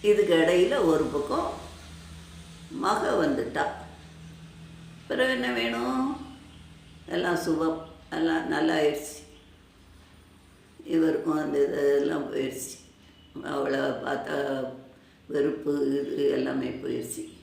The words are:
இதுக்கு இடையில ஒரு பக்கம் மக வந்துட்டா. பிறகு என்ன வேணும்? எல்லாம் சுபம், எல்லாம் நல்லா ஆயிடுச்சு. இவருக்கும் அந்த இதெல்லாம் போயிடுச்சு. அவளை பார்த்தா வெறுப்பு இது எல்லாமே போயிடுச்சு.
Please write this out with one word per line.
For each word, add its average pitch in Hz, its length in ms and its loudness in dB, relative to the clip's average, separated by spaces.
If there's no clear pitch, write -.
இதுக்கு 202 320 6
இடையில 180 520 6
ஒரு 156 180 6
பக்கம் 262 500 -2
மக 202 540 0
வந்துட்டா. 139 380 0
பிறகு 262 240 2
என்ன 247 220 0
வேணும்? 240 640 0
எல்லாம் 175 280 0
சுபம், 160 460 0
எல்லாம் 165 360 0
நல்லா 160 280 2
ஆயிடுச்சு. - 400 2
இவருக்கும் 160 520 2
அந்த 143 260 2
இதெல்லாம் 143 720 2
போயிடுச்சு. 135 420 -4
அவளை 139 360 -2
பார்த்தா 139 880 -2
வெறுப்பு 143 600 0
இது 143 420 0
எல்லாமே 135 400 0
போயிடுச்சு. - 580 -6